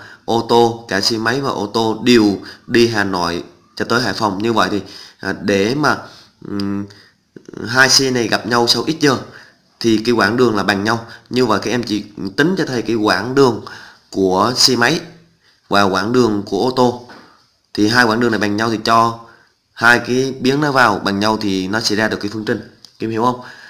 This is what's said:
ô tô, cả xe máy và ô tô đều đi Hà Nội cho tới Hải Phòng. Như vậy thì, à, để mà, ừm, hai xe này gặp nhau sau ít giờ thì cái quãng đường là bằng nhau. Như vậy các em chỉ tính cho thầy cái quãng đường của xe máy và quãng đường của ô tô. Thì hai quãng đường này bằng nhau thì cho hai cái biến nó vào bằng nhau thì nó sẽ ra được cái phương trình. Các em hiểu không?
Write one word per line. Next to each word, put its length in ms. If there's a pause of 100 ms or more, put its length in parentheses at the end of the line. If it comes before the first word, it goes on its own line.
(260)
ô 240
tô, 400
cả 120
xe 160
máy 240
và 80
ô 240
tô 300
đều 340 (300)
đi 200
Hà 160
Nội 400 (320)
cho 100
tới 160
Hải 120
Phòng. 300
Như 100
vậy 180
thì, 100 (380)
à, 220
để 340
mà, 220 (500)
ừm, 380 (840)
hai 220
xe 220
này 160
gặp 200
nhau 200
sau 160
ít 160
giờ 180 (600)
thì 260
cái 80
quãng 240
đường 180
là 80
bằng 200
nhau. 220 (240)
Như 160
vậy 180
các 80
em 120
chỉ 200 (340)
tính 200
cho 80
thầy 160
cái 140
quãng 400
đường 300 (440)
của 460
xe 200
máy 240 (680)
và 140
quãng 300
đường 320
của 140 (100)
ô 60
tô. 320 (640)
Thì 140
hai 180
quãng 140
đường 120
này 80
bằng 180
nhau 140
thì 120
cho 360 (540)
hai 340
cái 320
biến 220
nó 100
vào 280
bằng 200
nhau 220
thì 260
nó 120
sẽ 160
ra 120
được 140
cái 120
phương 120
trình. 140 (400)
Các 60
em 40
hiểu 140
không? 180 (280)